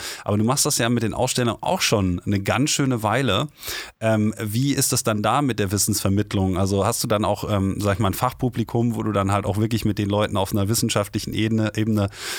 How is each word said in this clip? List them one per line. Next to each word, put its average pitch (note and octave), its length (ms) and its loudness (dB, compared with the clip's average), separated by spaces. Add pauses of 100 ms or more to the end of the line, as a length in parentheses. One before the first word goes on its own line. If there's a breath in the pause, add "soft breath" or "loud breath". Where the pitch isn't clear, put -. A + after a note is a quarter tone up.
(240 loud breath)
aber G#2 140 0
du A2 60 2
machst C3 220 2
das D3 120 0
ja A#2 100 2
mit A#2+ 140 2
den A2 120 -2
Ausstellungen A#2+ 480 0
auch F3+ 180 0
schon F#2+ 440 2
eine G2+ 160 0
ganz G#2 300 0
schöne B2+ 320 2
Weile. A2+ 460 2 (520 loud breath)
Ähm, G#2+ 400 2
wie A#2 340 0
ist C3+ 180 0
das B2 100 0
dann G#2+ 200 0
da A2+ 200 2
mit A#2+ 160 0
der G2 140 0
Wissensvermittlung? G2 840 0
Also G2 280 2
hast - 180 0
du B2 60 -4
dann G#2 160 0
auch, - 260 -2
ähm, G2 280 0
sag G2+ 160 0
ich F#2+ 40 -2
mal, G#2 100 2
ein F#2+ 60 0
Fachpublikum, A#2+ 800 -2
wo A2 80 -4
du G#2+ 100 -2
dann G2 200 0
halt G2+ 120 0
auch G2+ 140 -2
wirklich A2 260 0
mit G#2 140 0
den G#2 100 0
Leuten G#2 280 0
auf G2 160 0
einer G2 160 0
wissenschaftlichen G#2+ 680 -2
Ebene, G#2+ 420 0
Ebene G#2+ 320 0 (300 loud breath)